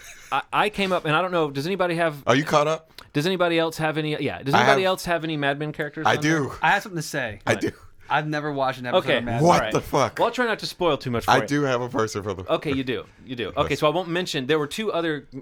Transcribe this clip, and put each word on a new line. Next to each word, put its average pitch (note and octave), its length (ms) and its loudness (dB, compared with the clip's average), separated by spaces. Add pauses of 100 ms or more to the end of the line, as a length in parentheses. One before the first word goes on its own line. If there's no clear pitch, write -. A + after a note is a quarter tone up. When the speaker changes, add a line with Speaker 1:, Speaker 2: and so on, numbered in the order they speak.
(320)
Speaker 1:
I, C3+ 100 0 (100)
I F3 180 2
came G3 220 -2
up, D#3+ 140 0
and D#3 100 2
I E3 60 4
don't F#3 100 -4
know. D#3+ 200 0
Does C#3 160 -4
anybody F3+ 280 0
have? D#3+ 300 -2
Speaker 2:
Are A#2+ 100 4
you C#3+ 80 2
caught D3+ 240 4
up? D#3 240 -4 (220)
Speaker 1:
Does D3 140 0
anybody F3 320 2
else E3 180 0
have D#3 200 -2
any? D3+ 240 -2
Yeah. G2+ 200 -4
Does C3+ 140 2
Speaker 2:
I A#2 60 8
Speaker 1:
anybody C3+ 220 6
Speaker 2:
have F#3 60 2
Speaker 1:
else F#3 160 -2
have E3+ 180 0
any D#3+ 140 -4
Mad C#3+ 220 0
Men D3+ 140 -6
characters D3+ 340 -6
Speaker 2:
I A2+ 80 4
Speaker 1:
on C3 60 -2
Speaker 2:
do. D#3 280 2
Speaker 1:
there? - 120 -12
Speaker 3:
I D#3+ 100 4
have G3+ 120 2
something F#3+ 180 -10
to D3+ 60 -10
say. A#2 380 -6
Speaker 2:
I A#2 80 2
Speaker 1:
What? G#2 80 0
Speaker 2:
do. G2+ 100 -2 (380)
Speaker 3:
I've D3+ 180 2
never D3+ 240 -2
watched C3+ 280 0
an B2 80 -8
episode D3 180 2
Speaker 1:
Okay. C#3 140 2
Speaker 3:
of A#2 40 -2
Mad A#2 120 -2
Men. A#2+ 80 2
Speaker 2:
What F3 120 8
Speaker 1:
All D#3 60 4
right. A2 120 -2
Speaker 2:
the C#3+ 60 0
fuck? C3 400 0
Speaker 1:
Well, F3+ 80 4
I'll A#3 60 -2
try B3 120 0
not A3 140 0
to - 60 -8
spoil D#3+ 320 0
too B2+ 140 -6
much A#2 120 0
for - 80 0
Speaker 2:
I B2+ 60 8
Speaker 1:
you. A2+ 100 0
Speaker 2:
do D3 140 0
have C3 200 0
a B2+ 60 -4
person A2+ 360 -2
for G2+ 100 -4
the F#2 100 -8 (120)
Speaker 1:
Okay, D#3 180 -4
you C3+ 100 -2
do. A#2 220 -4 (200)
You B2+ 120 -10
do. F#2+ 180 -6
Okay, D3+ 140 0
Speaker 2:
Yes. C#3+ 100 -2
Speaker 1:
so D#3 80 2
I - 20 6
won't E3+ 200 0
mention. E3 380 -4
There D#3 120 2
were D3 80 -2
two G#3+ 240 -4
other. D#3+ 360 -2 (140)